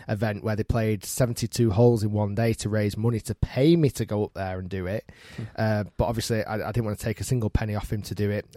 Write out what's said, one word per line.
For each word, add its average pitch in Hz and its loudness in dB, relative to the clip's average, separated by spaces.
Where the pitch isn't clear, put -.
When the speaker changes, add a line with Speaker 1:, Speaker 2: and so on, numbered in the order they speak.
Speaker 1:
event 104 -2
where 110 0
they 104 -2
played 110 0
seventy-two 117 0
holes 117 6
in 104 0
one 104 0
day 113 2
to - -4
raise 104 0
money 113 0
to - -6
pay 151 4
me 151 4
to - -4
go 104 -2
up - -8
there 92 -6
and 92 -8
do 92 -4
it. 104 -6
Speaker 2:
Hmm. 117 -10
Speaker 1:
Uh, 107 2
but 113 2
obviously, 113 0
I, 101 -4
I - -4
didn't 117 0
want 104 -2
to - -10
take 113 -2
a 98 -4
single 113 0
penny 107 -2
off - -4
him 104 -4
to - -8
do 101 0
it. 104 -4